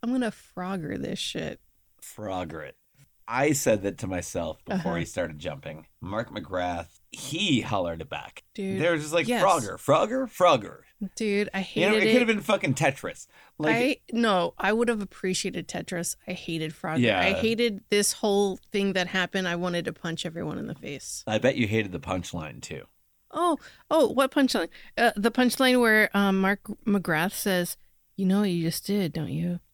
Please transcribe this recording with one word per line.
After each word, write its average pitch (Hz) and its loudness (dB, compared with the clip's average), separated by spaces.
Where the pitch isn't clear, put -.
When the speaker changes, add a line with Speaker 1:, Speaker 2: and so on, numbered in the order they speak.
Speaker 1:
I'm 240 -2
gonna 247 0
Frogger 185 -6
this - -6
shit. - -6
Speaker 2:
Frogger 90 -8
it. - -16
I 139 2
said 117 2
that 98 -4
to 101 -6
myself 85 -4
before 160 -4
Speaker 1:
Uh-huh. 85 -2
Speaker 2:
he 85 -2
started 80 -6
jumping. 78 -10
Mark 101 -6
McGrath, 90 -6
he 160 -2
hollered 87 -2
it 78 -10
back. 73 -12
Speaker 1:
Dude, 190 -4
Speaker 2:
They 170 2
were 170 2
just 147 -6
like, 170 2
Speaker 1:
yes. 226 2
Speaker 2:
"Frogger, 147 2
Frogger, 220 2
Frogger." 139 4
Speaker 1:
Dude, 208 0
I 190 -2
Speaker 2:
You 156 2
know, 185 4
Speaker 1:
hated 214 4
Speaker 2:
it 214 4
Speaker 1:
it. 220 6
Speaker 2:
could 247 8
have 226 2
been 214 2
fucking 196 0
Tetris. 135 -2
Like, 160 2
Speaker 1:
I, 247 2
no, 208 2
I 196 0
would 226 2
have 220 -2
appreciated - -4
Tetris. 175 -6
I - -8
hated 160 -6
Frogger. 160 -2
Speaker 2:
Yeah. 101 4
Speaker 1:
I 185 4
hated 226 0
this 208 2
whole 202 0
thing 196 0
that 180 0
happened. 185 -2
I 175 -2
wanted 175 -2
to 160 -4
punch 165 -8
everyone 160 -6
in - -8
the 143 -8
face. - -12
Speaker 2:
I 110 0
bet 123 2
you 117 2
hated 104 0
the 85 -6
punchline, 87 -6
too. 71 -12
Speaker 1:
Oh, 330 0
oh, 294 6
what 262 2
punchline? 262 2
Uh, 233 6
the 214 2
punchline 254 4
where, 220 6
um, 196 4
Mark 196 2
McGrath 180 0
says, 180 0
"You 196 -2
know 190 4
what 208 2
you 170 0
just 165 -2
did, 196 0
don't 151 -6
you? 175 -2